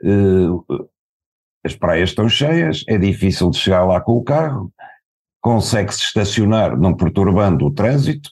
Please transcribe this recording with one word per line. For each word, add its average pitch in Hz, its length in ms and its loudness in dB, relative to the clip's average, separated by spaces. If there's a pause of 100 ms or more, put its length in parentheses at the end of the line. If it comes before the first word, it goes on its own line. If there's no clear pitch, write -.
eh, 92 760 2 (880)
as 78 80 -6
praias 85 360 0
estão 107 180 0
cheias, 147 600 0
é 110 80 0
difícil 92 520 0
de 73 80 -2
chegar 92 280 2
lá 90 160 2
com 117 160 0
o - 60 -2
carro, 143 460 -4 (720)
consegue-se 110 600 -2
estacionar 104 760 0
não 85 160 2
perturbando 92 720 0
o 71 60 0
trânsito, 139 600 -2